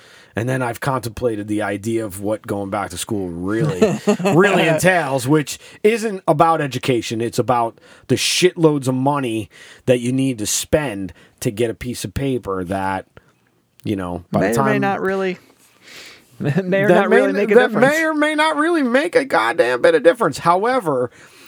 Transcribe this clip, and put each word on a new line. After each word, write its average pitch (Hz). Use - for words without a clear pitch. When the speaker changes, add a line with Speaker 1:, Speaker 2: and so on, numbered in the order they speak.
Speaker 1:
And 113
then 131
I've 117
contemplated 117
the 107
idea 104
of 101
what 107
going 101
back 98
to 87
school 98
really, 95
Speaker 2:
<laughs> 208
Speaker 1:
really 180
entails, 156
which 151
isn't 214
about 165
education. 123
It's 117
about 117
the 131
shitloads 151
of 131
money 131
that 127
you 120
need 131
to 107
spend 101
to 131
get 110
a -
piece 123
of 104
paper 110
that, 95
you 107
know, 87
by 202
Speaker 2:
May 196
Speaker 1:
the 233
Speaker 2:
or -
may 214
Speaker 1:
time 208
Speaker 2:
not 196
really, 190
<laughs> -
may 185
or 202
Speaker 1:
that 180
Speaker 2:
not 196
Speaker 1:
may -
Speaker 2:
really 269
Speaker 1:
n-, -
Speaker 2:
make 208
a 202
Speaker 1:
that 247
Speaker 2:
difference. 233
Speaker 1:
may 330
or 320
may 302
not 311
really 320
make 262
a 277
goddamn -
bit 165
of 143
difference. 170
However, 175